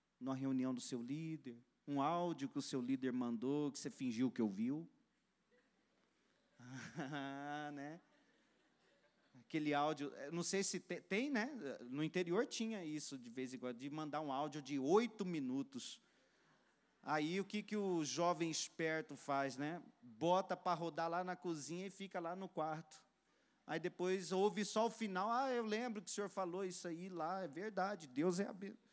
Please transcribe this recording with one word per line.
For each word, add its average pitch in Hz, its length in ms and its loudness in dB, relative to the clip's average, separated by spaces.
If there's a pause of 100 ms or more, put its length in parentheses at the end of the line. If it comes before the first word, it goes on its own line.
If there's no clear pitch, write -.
(200)
numa 131 160 -2
reunião 131 400 2
do 120 60 -4
seu 120 200 -4
líder, 147 560 -6 (300)
um 143 120 2
áudio 160 480 2
que - 120 -4
o - 20 2
seu 135 180 0
líder 127 320 2
mandou, 123 600 2
que - 80 -8
você 143 100 -4
fingiu 123 400 2
que 117 140 2
ouviu? 117 440 2 (1900)
<laughs> 143 1000 -6
Né? 147 260 -8 (1500)
Aquele 151 280 0
áudio, 143 420 2
eh, 139 160 -8
não 170 120 -2
sei 196 200 2
se 190 160 -2
te-, 175 220 -6
tem, 240 280 0
né? 233 160 2 (360)
No 127 220 -2
interior 180 420 2
tinha 220 380 -2
isso 151 340 -4
de 120 120 -14
vez 127 240 -4
em 123 60 -8
quando, 123 180 -4
de 135 120 -8
mandar 151 320 -2
um 147 100 -2
áudio 147 300 -2
de 139 180 -2
oito 196 460 6
minutos. 139 760 -2 (1000)
Aí 156 380 0
o 196 60 -2
que 208 160 -4
que 208 140 -6
o 185 280 2
jovem 165 460 2
esperto 160 680 -2
faz, 139 420 0
né? 151 240 -4 (200)
Bota 175 540 2
pra 180 180 0
rodar 165 360 0
lá 170 140 0
na 185 120 -4
cozinha 170 520 -4
e 190 40 -8
fica 190 280 -6
lá 170 160 -2
no 190 120 -6
quarto. 160 560 -4 (640)
Aí 160 140 -2
depois 180 520 0
ouve 196 340 4
só 220 220 4
o 226 40 -2
final: 208 400 0
"Ah, 262 200 2
eu 240 140 2
lembro 214 360 0
que - 80 -8
o - 40 -4
senhor 202 160 -2
falou 185 360 -2
isso 180 220 -4
aí 175 220 -4
lá, 175 320 -2
é 180 60 -2
verdade, 185 600 -2
Deus 165 320 4
é 202 80 2
abe-". 185 300 -8 (160)